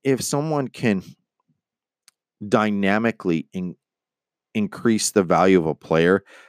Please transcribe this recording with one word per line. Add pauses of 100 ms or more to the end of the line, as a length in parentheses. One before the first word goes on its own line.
if
someone
can (1400)
dynamically
in-, (800)
increase
the
value
of
a
player, (260)